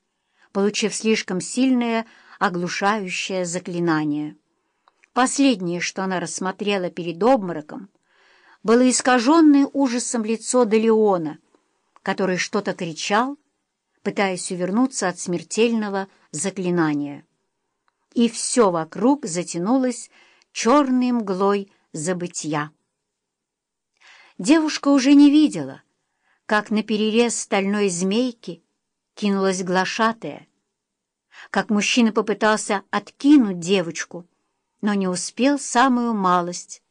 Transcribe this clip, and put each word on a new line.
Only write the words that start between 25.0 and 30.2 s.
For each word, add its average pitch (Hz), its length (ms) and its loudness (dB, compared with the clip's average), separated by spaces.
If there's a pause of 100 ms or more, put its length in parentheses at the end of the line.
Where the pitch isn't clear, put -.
не 285 160 10
видела, 175 520 2 (640)
как 214 260 -2
на 214 100 0
перерез 220 560 0
стальной 202 500 -2
змейки 190 760 -4 (500)
кинулась 196 480 -2
глашатая, 185 840 -4 (1000)